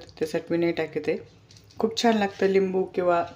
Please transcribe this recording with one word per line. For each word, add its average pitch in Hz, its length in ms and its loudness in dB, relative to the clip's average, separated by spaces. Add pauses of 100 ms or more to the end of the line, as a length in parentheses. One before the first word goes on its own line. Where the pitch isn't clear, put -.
(180)
त्यासाठी 165 320 -4
मी 175 60 0
नाही 170 160 2
टाकत 156 360 -4
आहे. 180 80 0 (640)
खूप 226 240 -2
छान 226 160 4
लागतं 196 280 0
लिंबू 190 360 2
किंवा 175 540 0